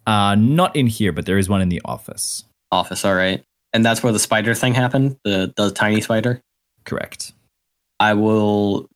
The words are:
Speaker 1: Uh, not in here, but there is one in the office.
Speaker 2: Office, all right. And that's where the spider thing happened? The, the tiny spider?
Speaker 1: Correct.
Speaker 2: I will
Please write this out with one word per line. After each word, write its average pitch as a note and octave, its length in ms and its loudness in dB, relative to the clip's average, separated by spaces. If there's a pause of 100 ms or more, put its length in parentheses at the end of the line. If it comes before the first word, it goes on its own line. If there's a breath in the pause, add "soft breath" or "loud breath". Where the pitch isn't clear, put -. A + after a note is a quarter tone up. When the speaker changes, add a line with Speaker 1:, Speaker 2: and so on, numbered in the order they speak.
Speaker 1:
Uh, G2+ 300 4
not C#3+ 400 2
in C#3 120 2
here, A2 240 0
but - 140 -6
there F#2+ 140 0
is F#2+ 100 0
one G2 120 2
in F#2 80 0
the F2 140 -4
office. - 600 -10 (280)
Speaker 2:
Office, F#2 320 -4
all G2 120 0
right. F#2 280 -2 (300)
And A2+ 100 2
that's A2+ 200 2
where A#2+ 100 2
the G#2 60 0
spider A2 340 0
thing B2 220 0
happened? C3+ 480 0
The, F#2+ 320 -2
the G#2 160 0
tiny G#2+ 300 0
spider? A#2 400 -2 (440)
Speaker 1:
Correct. - 480 -10 (680)
Speaker 2:
I G#2+ 140 4
will G#2 840 2